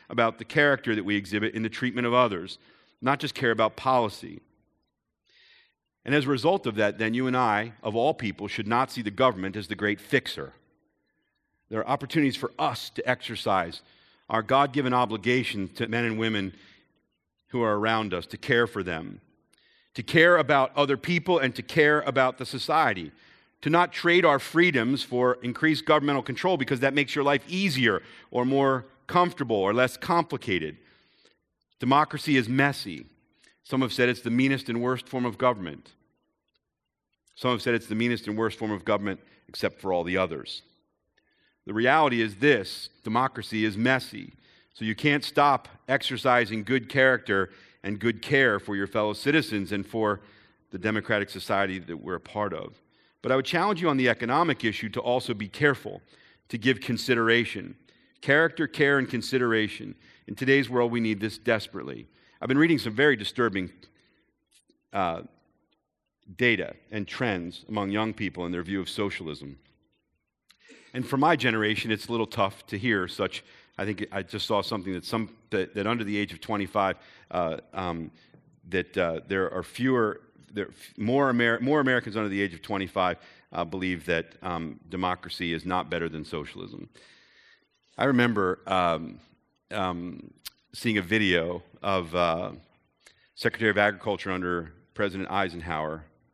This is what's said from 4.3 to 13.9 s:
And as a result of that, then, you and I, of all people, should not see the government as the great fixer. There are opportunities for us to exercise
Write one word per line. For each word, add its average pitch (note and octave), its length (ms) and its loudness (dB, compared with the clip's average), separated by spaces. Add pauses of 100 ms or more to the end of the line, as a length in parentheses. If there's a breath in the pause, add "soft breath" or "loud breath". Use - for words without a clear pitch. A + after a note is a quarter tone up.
And C3+ 100 -2
as C#3+ 120 4
a C3+ 40 0
result D3 360 2
of A2 100 -4
that, G#2 220 2
then, A2 160 0
you B2+ 140 0
and B2+ 100 0
I, A2 440 2
of A2 140 -4
all C3 180 2
people, G2+ 360 -6
should G2+ 180 -6
not A#2+ 240 0
see B2 120 -6
the G#2 80 -6
government G2 440 0
as G#2 120 -8
the G#2 80 -8
great G#2 260 -2
fixer. - 520 -4 (1160)
There A2 100 -4
are - 80 -4
opportunities C#3 480 0
for - 240 -6
us C3+ 300 -4
to - 200 -8
exercise G2 720 -2 (460 soft breath)